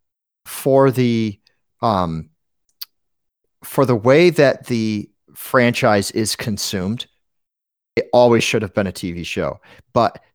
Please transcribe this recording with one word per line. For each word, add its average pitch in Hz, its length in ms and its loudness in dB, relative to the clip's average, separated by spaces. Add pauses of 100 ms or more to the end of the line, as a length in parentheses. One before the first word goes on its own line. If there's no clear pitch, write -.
(460)
for 135 460 2
the, 113 480 -2 (420)
um, 87 480 -2 (1300)
for - 220 -2
the 123 100 2
way 135 340 4
that 151 380 0
the 110 420 -4 (240)
franchise 120 760 0
is 110 240 -4
consumed, 101 720 -6 (880)
it - 180 -4
always 120 300 4
should 113 180 -2
have 101 140 -8
been 101 100 0
a 90 60 -6
T 90 200 -10
V 85 120 -10
show. 80 360 -6 (320)
But - 320 0 (120)